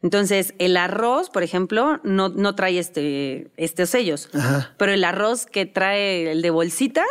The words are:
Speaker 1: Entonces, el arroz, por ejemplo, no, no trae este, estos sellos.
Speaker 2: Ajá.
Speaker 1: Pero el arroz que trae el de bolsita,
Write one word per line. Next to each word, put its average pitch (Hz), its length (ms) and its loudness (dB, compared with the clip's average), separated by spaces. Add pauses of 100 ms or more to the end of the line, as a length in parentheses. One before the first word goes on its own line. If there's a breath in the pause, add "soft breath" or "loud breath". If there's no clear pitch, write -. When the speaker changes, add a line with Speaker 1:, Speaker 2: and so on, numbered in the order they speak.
Speaker 1:
Entonces, 196 560 0
el 180 200 2
arroz, 226 520 0
por 185 140 -2
ejemplo, 214 600 0
no, 190 260 2
no 202 260 0
trae 185 240 0
este, 143 760 -4
estos 175 360 -2
sellos. 190 420 -2
Speaker 2:
Ajá. 139 460 0
Speaker 1:
Pero 202 140 2
el 196 100 2
arroz 208 420 0
que 190 220 -2
trae 196 640 0
el 160 100 0
de 170 80 2
bolsita, 175 600 0